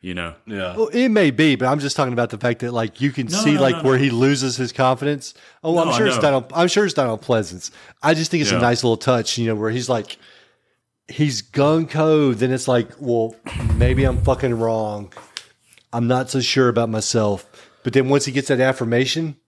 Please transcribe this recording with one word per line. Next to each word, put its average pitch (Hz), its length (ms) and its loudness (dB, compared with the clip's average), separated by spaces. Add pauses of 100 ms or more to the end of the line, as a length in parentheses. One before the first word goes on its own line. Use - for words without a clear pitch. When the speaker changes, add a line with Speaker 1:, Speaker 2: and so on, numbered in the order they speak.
Speaker 1:
You 92 120 -10
know? 85 220 -8 (100)
Speaker 2:
Yeah. 101 320 -8
Speaker 3:
Well, 220 120 0
it 240 200 0
may 208 220 4
be, 147 260 4
but 127 100 0
I'm 143 120 0
just 139 180 -6
talking 131 160 0
about 117 160 0
the 110 80 -12
fact 120 220 -2
that, 120 120 -6
like, 113 300 -4
you 139 100 0
can 131 160 -6
Speaker 1:
No, 180 100 -4
Speaker 3:
see, 151 180 2
Speaker 1:
no, 143 60 2
Speaker 3:
like, 131 160 2
Speaker 1:
no, - 60 -8
Speaker 3:
where 135 140 4
Speaker 1:
no. 135 60 2
Speaker 3:
he 135 80 2
loses 131 440 0
his 120 160 -4
confidence. 135 640 -2 (280)
Oh, 160 120 -2
Speaker 1:
No, 170 80 2
Speaker 3:
I'm 160 80 0
Speaker 1:
I - 80 0
Speaker 3:
sure 220 100 -2
it's - 100 0
Speaker 1:
know. 131 40 0
Speaker 3:
Donald, 135 340 0
I'm 175 140 2
sure 202 160 2
it's 180 80 -4
Donald 117 280 -2
Pleasance. 92 500 -4 (300)
I 156 120 2
just 160 180 -2
think 165 100 0
it's 101 100 0
a - 20 2
Speaker 1:
Yeah. 92 80 2
Speaker 3:
nice 120 200 2
little 113 140 2
touch, 117 420 2
you 117 100 0
know, 110 80 0
where 110 160 -2
he's 123 180 -6
like, 113 280 -4 (920)
he's 143 320 -2
gung-ho, 156 920 2
then 123 180 0
it's 127 160 -4
like, 120 320 0
"Well, 117 360 -2 (400)
maybe 131 300 2
I'm 127 160 0
fucking 131 380 0
wrong. 110 520 -4 (800)
I'm 120 160 0
not 127 220 0
so 135 100 -2
sure 123 300 2
about 113 180 2
myself." 107 580 0 (380)
But 123 100 -4
then 135 160 4
once 139 160 2
he 139 60 -6
gets 135 180 -2
that 135 120 2
affirmation 131 760 0 (120)